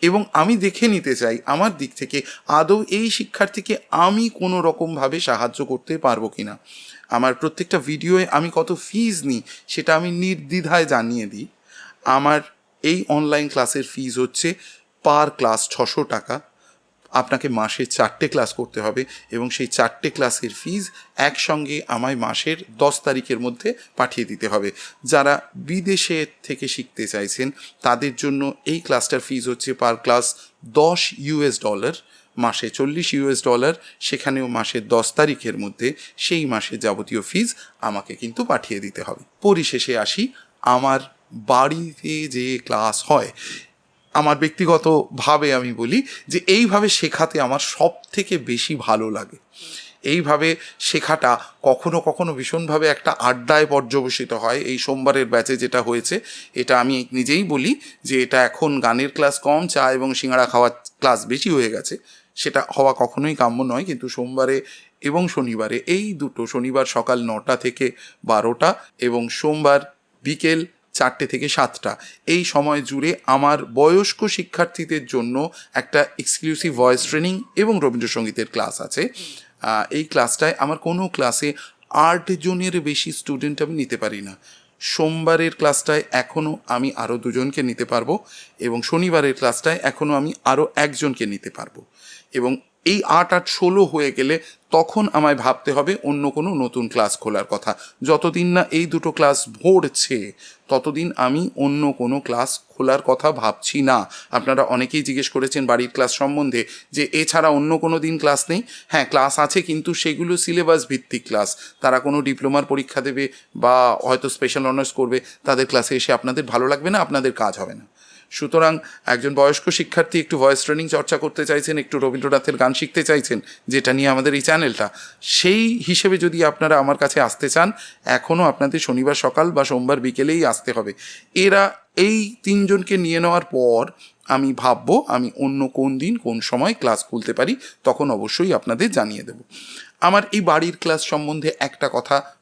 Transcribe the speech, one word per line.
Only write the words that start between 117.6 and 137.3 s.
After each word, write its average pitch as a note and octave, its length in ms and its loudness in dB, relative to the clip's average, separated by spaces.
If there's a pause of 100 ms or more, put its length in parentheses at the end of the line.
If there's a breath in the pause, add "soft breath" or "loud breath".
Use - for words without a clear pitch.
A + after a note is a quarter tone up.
না। A2 100 -20 (460 soft breath)
সুতরাং D#3+ 420 2 (320 loud breath)
একজন B2 300 0
বয়স্ক C#3 340 4
শিক্ষার্থী E3 500 0
একটু D#3 180 -4
ভয়েস C3+ 260 6
ট্রেনিং D#3 240 -2
চর্চা D3 300 0
করতে D3 280 -4
চাইছেন, D3+ 320 0
একটু D3 220 -6
রবীন্দ্রনাথের C3 580 0
গান B2+ 160 4
শিখতে - 300 -2
চাইছেন, C#3 360 2 (280 loud breath)
যেটা B2+ 260 2
নিয়ে C#3 160 4
আমাদের C3+ 240 2
এই C#3 80 -2
চ্যানেলটা, C#3 460 0 (340 loud breath)
সেই G#3 420 2 (240)
হিসেবে F#3 300 2
যদি E3 280 0
আপনারা D#3 320 2
আমার C#3 200 2
কাছে C#3+ 240 2
আসতে B2+ 280 0
চান, F3 220 4 (340 loud breath)
এখনও E3 380 2
আপনাদের C#3+ 360 2
শনিবার C3+ 360 0
সকাল D#3 360 0
বা C#3+ 120 2
সোমবার C3 360 0
বিকেলেই C#3 460 0
আসতে B2 260 -2
হবে। G#2+ 200 -2 (440 loud breath)
এরা G3 280 6 (320)
এই G#3+ 480 2
তিনজনকে G3 540 2
নিয়ে E3 220 0
নেওয়ার F3 260 2
পর A#2+ 360 4 (460 loud breath)
আমি C3+ 260 2
ভাববো B2+ 420 2 (120)
আমি B2 280 0
অন্য C3+ 320 -2
কোন C3 300 -2
দিন F#3 200 -2
কোন A#2 240 -4
সময় C#3+ 320 0
ক্লাস A2+ 300 0
খুলতে A#2 300 -6